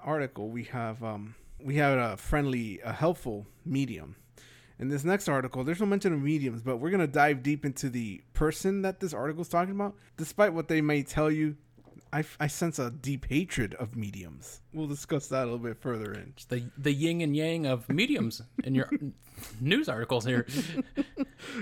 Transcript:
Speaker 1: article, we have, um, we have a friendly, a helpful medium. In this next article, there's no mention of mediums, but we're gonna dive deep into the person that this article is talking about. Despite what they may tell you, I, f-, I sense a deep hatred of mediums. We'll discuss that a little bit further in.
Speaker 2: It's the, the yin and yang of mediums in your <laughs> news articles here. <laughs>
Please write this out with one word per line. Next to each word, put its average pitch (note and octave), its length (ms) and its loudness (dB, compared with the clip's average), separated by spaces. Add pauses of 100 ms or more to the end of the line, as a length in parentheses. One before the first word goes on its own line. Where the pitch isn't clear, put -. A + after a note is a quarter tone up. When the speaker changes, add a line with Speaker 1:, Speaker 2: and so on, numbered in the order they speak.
Speaker 1:
article, C#3 480 -4
we A#2+ 140 -6
have, A2+ 400 -6
um, G#2+ 320 -8 (260)
we C#3 140 -2
have C#3+ 200 6
a A#2+ 200 0
friendly, B2 680 0
a A2+ 80 -4
helpful A2 540 -2 (180)
medium. A#2 520 -2 (640)
In B2+ 80 -2
this C#3 160 0
next G3 240 2
article, C3 340 0
there's D#3+ 180 0
no G#3+ 60 2
mention G3 260 4
of D3+ 80 2
mediums, C#3 400 0
but B2 180 -2
we're D3 120 -2
gonna F#3 160 4
dive C#3+ 380 4
deep D3 200 2
into C#3 240 -2
the A#2 320 -4 (140)
person F#3+ 480 2
that F#3+ 160 -2
this F3+ 160 -4
article D#3 280 -2
is E3 60 -8
talking F3+ 280 2
about. G3+ 180 -2 (220)
Despite F#3 360 4
what E3 140 0
they D#3+ 160 4
may D3 220 4
tell D#3 260 2
you, D#3 260 2 (560)
I, D3+ 80 2
f-, - 200 -6
I D3 80 2
sense E3 320 -2
a B2 100 -2
deep C3 380 -4
hatred C#3 460 0
of A#2 220 -6
mediums. G2 640 -8 (140)
We'll D#3 120 -4
discuss C#3+ 420 -4
that C3 160 0
a - 20 -2
little A#2+ 120 -4
bit A#2 220 -6
further A2 320 -4
in. G2+ 240 -12
Speaker 2:
It's - 100 -18
the, B2 180 -4 (120)
the C#3+ 160 2
yin E3 280 2
and D3+ 160 2
yang D#3+ 300 0
of B2+ 220 0
mediums F3+ 540 0 (220)
in C3 100 0
your C3 160 2 (360)
<laughs> - 340 -14
news G3+ 280 4
articles A2+ 380 0
here. B2 240 2
<laughs> B2+ 60 -4 (1040)